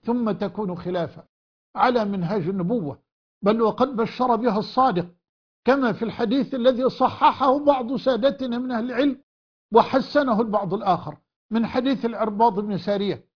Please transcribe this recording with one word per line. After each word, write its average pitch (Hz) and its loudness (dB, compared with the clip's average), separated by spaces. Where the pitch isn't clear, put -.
ثم 233 -2
تكون 190 -6
خلافة 175 -6
على 247 2
منهاج 190 -2
النبوة، 185 -2
بل 220 2
وقد 233 0
بشر 233 0
بها 214 0
الصادق 208 0
كما 254 2
في - -4
الحديث 233 -2
الذي 254 2
صححه 269 2
بعض 269 2
سادتنا 262 0
من 254 -6
أهل 233 -4
العلم 254 -2
وحسنه 247 4
البعض 202 -2
الآخر 185 -2
من 226 0
حديث 247 -2
العرباض 220 0
بن 208 -4
سارية 202 -4